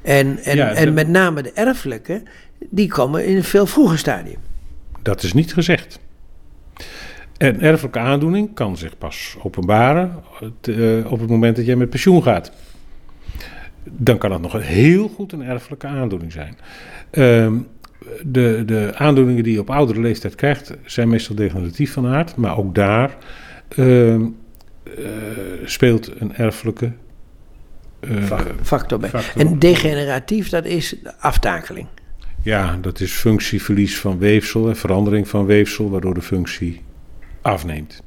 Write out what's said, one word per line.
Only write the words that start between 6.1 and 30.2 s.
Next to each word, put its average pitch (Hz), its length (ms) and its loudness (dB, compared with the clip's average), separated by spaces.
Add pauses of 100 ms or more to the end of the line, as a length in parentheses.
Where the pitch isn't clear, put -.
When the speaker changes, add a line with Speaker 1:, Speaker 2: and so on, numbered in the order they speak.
Speaker 2:
Een 127 240 2
erfelijke 156 380 2
aandoening 160 540 0
kan 98 240 -4
zich 80 200 -12
pas - 460 -12
openbaren, 120 680 2 (500)
eh, 113 500 0
op 113 80 -2
het 113 100 -4
moment 113 260 4
dat 117 100 -2
jij 123 100 2
met 123 140 2
pensioen 170 340 4
gaat. 101 280 2 (1300)
Dan 117 340 2
kan 101 140 -2
het 87 100 -4
nog 101 200 -6
heel 143 460 4
goed 202 240 -10
een 151 100 -12
erfelijke 127 460 -10
aandoening 101 440 -6
zijn. 78 260 -14 (520)
Ehm, 117 440 4 (720)
de, 120 400 2
de 107 300 0
aandoeningen 131 480 4
die 113 100 0
je 107 60 0
op 101 100 -6
oudere 127 320 0
leeftijd 113 340 -2
krijgt, - 380 -2 (120)
zijn 117 240 0
meestal 113 260 0
degeneratief 95 580 -4
van 123 140 -2
aard. 156 280 -2
Maar 120 220 -2
ook 98 180 -4
daar, 107 420 2 (500)
ehm, 120 540 4 (640)
eh, - 100 -18 (720)
speelt 113 460 2 (100)
een 107 140 -6
erfelijke, 113 560 -2 (1080)
eh, 104 240 -4
Speaker 1:
Fa-, - 200 -2 (180)
factor - 380 0
bij. 113 100 -4
Speaker 2:
factor. 117 320 -4
Speaker 1:
En 156 180 4
degeneratief, 156 920 2